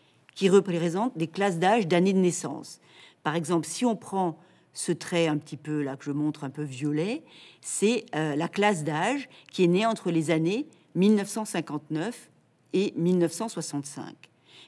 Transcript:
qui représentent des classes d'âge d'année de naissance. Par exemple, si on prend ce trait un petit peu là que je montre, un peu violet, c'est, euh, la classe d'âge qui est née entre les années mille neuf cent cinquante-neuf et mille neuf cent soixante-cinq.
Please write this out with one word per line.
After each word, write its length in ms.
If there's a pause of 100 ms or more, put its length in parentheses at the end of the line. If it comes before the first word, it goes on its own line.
(340)
qui 160
représentent 680
des 100
classes 320
d'âge 300
d'année 240
de 60
naissance. 640 (420)
Par 120
exemple, 320
si 200
on 100
prend 420 (360)
ce 180
trait 340
un 120
petit 180
peu 260
là 140
que 80
je 80
montre, 320
un 60
peu 120
violet, 640 (380)
c'est, 420 (100)
euh, 220
la 100
classe 380
d'âge 440 (220)
qui 140
est 40
née 180
entre 240
les 200
années 360 (280)
mille 200
neuf 140
cent 180
cinquante-neuf 840 (440)
et 220
mille 220
neuf 140
cent 160
soixante-cinq. 680 (520)